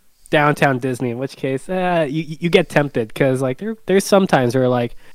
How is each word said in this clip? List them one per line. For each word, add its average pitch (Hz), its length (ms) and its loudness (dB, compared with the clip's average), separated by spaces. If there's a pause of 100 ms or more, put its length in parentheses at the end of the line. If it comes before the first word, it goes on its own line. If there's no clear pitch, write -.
(300)
Downtown 147 480 2
Disney, 127 320 -4
in 117 80 -6
which 135 180 -8
case, 135 320 -6
uh, 180 400 0
you, 156 320 -6
you 170 120 -2
get 180 180 4
tempted, 135 460 -2
'cause, 131 260 2
like, 131 160 -2
there, 220 180 -8 (120)
there's 190 180 2
some 190 220 4
times 123 260 2
where, 127 160 2
like, 120 260 -2 (200)